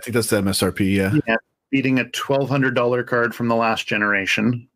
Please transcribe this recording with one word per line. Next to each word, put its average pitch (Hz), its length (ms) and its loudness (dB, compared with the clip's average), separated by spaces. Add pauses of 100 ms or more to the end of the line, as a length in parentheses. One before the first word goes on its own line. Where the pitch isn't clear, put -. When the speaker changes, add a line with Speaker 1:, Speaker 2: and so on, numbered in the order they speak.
Speaker 1:
think 110 100 -6
that's 117 160 0
the 113 80 2
M 98 100 0
S 95 140 -2
R 92 100 2
P, 98 240 0
yeah. 98 180 0 (120)
Speaker 2:
Yeah, 113 100 0 (340)
beating 135 280 0
a 120 120 -2
twelve 139 380 -2
hundred 131 260 0
dollar 123 280 2
card 120 320 0
from 120 140 -2
the 117 80 2
last 113 300 0
generation, 107 880 0